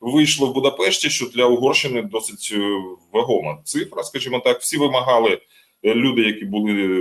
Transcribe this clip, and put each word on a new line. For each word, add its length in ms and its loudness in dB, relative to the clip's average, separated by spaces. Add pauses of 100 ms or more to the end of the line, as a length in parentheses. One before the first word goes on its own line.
вийшло 460 2
в 80 -4
Будапешті, 560 0
що 160 -4
для 200 2
Угорщини 560 2
досить, 560 -6
е, 100 -2 (440)
вагома 520 0
цифра, 380 -6
скажімо 420 -6
так. 160 2
Всі 180 -4
вимагали, 640 2 (420)
е, 120 2
люди, 280 2
які 220 -2
були 280 -2 (280)